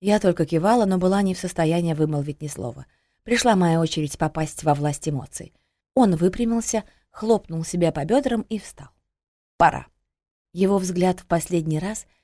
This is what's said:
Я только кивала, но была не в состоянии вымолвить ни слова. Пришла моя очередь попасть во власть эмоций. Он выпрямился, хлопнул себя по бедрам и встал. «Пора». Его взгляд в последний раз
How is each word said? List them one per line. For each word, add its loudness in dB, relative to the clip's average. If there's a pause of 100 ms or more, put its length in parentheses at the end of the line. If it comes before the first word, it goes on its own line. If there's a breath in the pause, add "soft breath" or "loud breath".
Я 4
только 2
кивала, 2
но 2
была 2
не 0
в -12
состоянии 0
вымолвить -2
ни -8
слова. -10 (380)
Пришла 2
моя 4
очередь -4
попасть -4
во 4
власть -4
эмоций. -8 (400)
Он 4
выпрямился, -2 (260 soft breath)
хлопнул -2
себя 0
по -6
бедрам 0
и -6
встал. -18 (680)
«Пора». 2 (640)
Его 2
взгляд 0
в -20
последний 0
раз -8 (180)